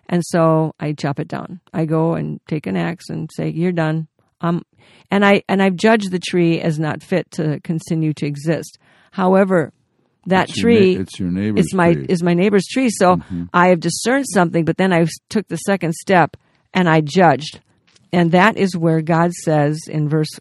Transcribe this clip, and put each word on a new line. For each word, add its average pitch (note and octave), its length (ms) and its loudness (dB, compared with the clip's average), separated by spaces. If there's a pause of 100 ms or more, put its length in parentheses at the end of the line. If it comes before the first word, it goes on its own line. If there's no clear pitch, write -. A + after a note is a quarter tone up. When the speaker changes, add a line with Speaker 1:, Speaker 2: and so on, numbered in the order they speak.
Speaker 1:
And F3 160 0
so D#3+ 540 2
I D3+ 140 -6
chop C#3+ 260 -6
it D#3+ 100 -6
down. D3+ 320 -10 (120)
I D#3+ 120 -2
go D#3+ 300 0
and D#3 320 -6
take D#3 220 -6
an F#3+ 80 -4
axe E3+ 320 -6
and E3 260 -8
say, D#3+ 140 -6
"You're E3 240 -2
done." D#3+ 340 -2 (340)
Um, E3+ 220 -2 (480)
and G3+ 140 2
I, G3+ 240 4
and F#3+ 120 0
I've G3 140 2
judged G#3 380 0
the F3+ 80 -4
tree E3+ 400 0
as D#3 180 -2
not D#3 240 -4
fit - 300 -4
to D#3 280 -4
continue D#3+ 540 -4
to - 120 -6
exist. D3 520 -6 (320)
However, F#3 600 2 (540)
that - 240 0
Speaker 2:
It's - 80 -10
your A3+ 120 2
na-, A#3 60 6
Speaker 1:
tree F#3+ 200 4
Speaker 2:
it's F#3+ 220 -8
your F#3+ 120 -4
neighbor's B2+ 360 0
Speaker 1:
is D3 80 -8
my, E3+ 200 4
Speaker 2:
tree. C#3 140 -6
Speaker 1:
is F3 140 -2
my F3 120 2
neighbor's F#3+ 320 2
tree. B3+ 240 -2
So F3+ 260 2
Speaker 2:
Mm-hmm. - 360 -8
Speaker 1:
I F3+ 160 4
have F3+ 120 4
discerned A#3+ 520 -2
something, E3+ 320 2
but D#3+ 120 -2
then F#3+ 160 0
I E3+ 100 4
s-, D#3+ 160 -2 (100)
took - 200 -4
the E3+ 80 -8
second F3 380 -4
step F3 420 0 (360)
and F3+ 160 2
I D#3+ 120 4
judged. D#3 600 2 (520)
And F3 180 2
that F3+ 280 4
is F#3+ 180 0
where D#3+ 240 0
God E3+ 320 0
says D3+ 560 -2
in D3+ 200 -2
verse, D#3 320 -2